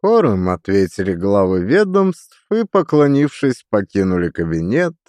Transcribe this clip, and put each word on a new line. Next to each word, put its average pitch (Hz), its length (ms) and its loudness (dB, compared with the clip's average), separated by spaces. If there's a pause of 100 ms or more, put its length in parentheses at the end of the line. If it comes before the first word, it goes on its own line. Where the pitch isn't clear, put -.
Хором 151 460 2
ответили 95 640 -2
главы 92 520 0
ведомств 190 840 -2
и, 226 140 0
поклонившись, 143 1040 0
покинули 95 600 -2
кабинет, 87 640 -4 (160)